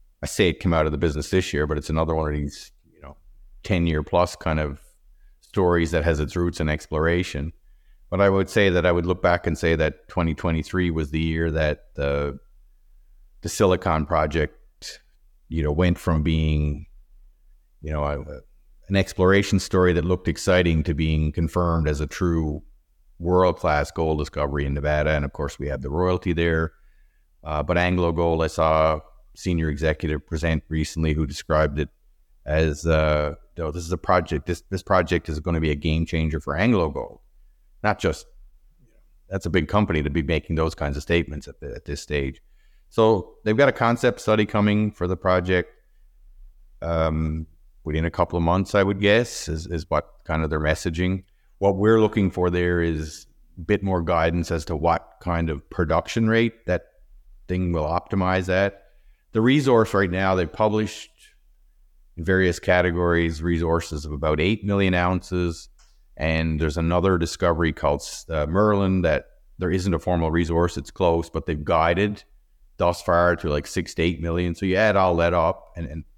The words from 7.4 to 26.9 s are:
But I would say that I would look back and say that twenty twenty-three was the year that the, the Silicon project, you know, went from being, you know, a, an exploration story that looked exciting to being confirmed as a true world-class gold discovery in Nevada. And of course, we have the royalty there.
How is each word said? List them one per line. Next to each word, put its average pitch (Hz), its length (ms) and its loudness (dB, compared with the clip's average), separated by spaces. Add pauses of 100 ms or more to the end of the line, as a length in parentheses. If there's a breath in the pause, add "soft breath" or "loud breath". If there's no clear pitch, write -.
But 95 120 0
I 98 80 6
would 98 200 2
say 101 220 4
that 87 160 2
I 90 40 4
would 87 140 2
look 90 160 -2
back 87 240 2
and 82 100 0
say 82 200 0
that 78 320 -2
twenty 82 260 -2
twenty-three 87 560 -2
was 78 220 -4
the 80 100 -2
year 80 300 0
that 78 420 -2
the, 71 460 -4 (1000)
the - 80 -8
Silicon 90 580 0
project, 78 920 -4 (460)
you 80 140 -4
know, 76 100 0
went 87 280 2
from 80 240 0
being, 78 640 0 (920)
you 78 120 -10
know, 73 100 -4
a, 73 160 -4 (720)
an 98 80 0
exploration 98 600 2
story 90 360 2
that 82 100 2
looked 90 240 -2
exciting 85 560 2
to 85 100 -2
being 78 380 0
confirmed 82 560 0
as 73 140 -2
a 76 60 -4
true 80 540 -2 (580)
world-class 85 720 2
gold 78 260 0
discovery 73 480 -4
in 69 80 -4
Nevada. 76 380 0
And 73 120 0
of 69 80 -6
course, - 280 -8
we 73 80 -6
have 67 140 -6
the 65 80 -8
royalty 90 440 -2
there. 80 400 0 (680)